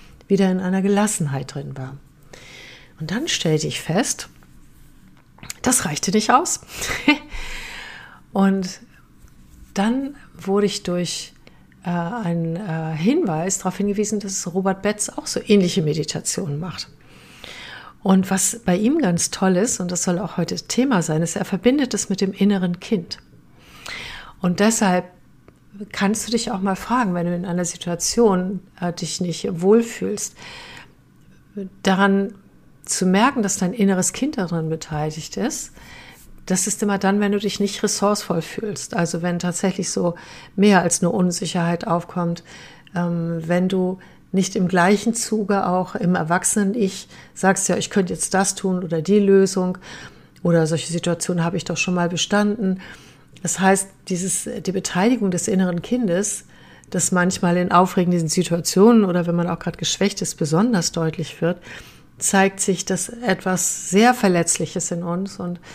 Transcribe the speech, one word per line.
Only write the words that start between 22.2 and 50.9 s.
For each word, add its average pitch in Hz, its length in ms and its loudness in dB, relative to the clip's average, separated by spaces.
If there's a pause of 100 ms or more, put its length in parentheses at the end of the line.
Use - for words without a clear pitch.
dem 190 140 0
inneren 190 440 2
Kind. - 400 -4 (1200)
Und 180 180 0
deshalb 196 460 2 (840)
kannst 208 380 -2
du - 20 -6
dich 233 200 -2
auch 190 100 -4
mal 190 160 0
fragen, 226 380 0
wenn 175 120 -2
du 175 80 -2
in 175 120 -4
einer 175 180 -2
Situation, 190 960 0 (180)
äh, 175 140 -4
dich 170 300 -6
nicht 170 260 -4 (140)
wohlfühlst, 208 760 2 (1500)
daran 196 520 2 (500)
zu - 220 -2
merken, 220 360 4
dass 196 140 -2
dein 180 160 -2
inneres 190 400 2
Kind 294 240 -4
daran 165 320 -2
beteiligt 156 720 -6
ist, 233 340 -6 (720)
das - 220 0
ist 208 160 -4
immer 202 160 0
dann, 196 220 2
wenn 202 120 2
du 202 60 0
dich 196 200 -4
nicht 202 240 -2
ressourcevoll 202 600 0
fühlst. - 520 -8
Also 170 280 -2
wenn 175 160 -2
tatsächlich 180 520 -2
so 175 240 0 (420)
mehr 196 260 6
als 175 180 0
nur 175 140 2
Unsicherheit 175 720 0
aufkommt, 170 580 -2 (500)
ähm, 170 520 -2
wenn 180 240 2
du 185 280 0 (360)
nicht 185 220 0
im 185 100 2
gleichen 190 480 4
Zuge 202 540 0
auch 180 260 -2
im 180 220 2
Erwachsenen-Ich 190 920 0 (280)
sagst, 190 340 2
ja, 180 80 2
ich - 120 -4
könnte 185 240 0
jetzt - 220 -4
das 190 220 2
tun 185 260 -2
oder 165 180 -2
die 196 200 4
Lösung 190 580 4 (640)
oder 165 240 4
solche 156 260 -2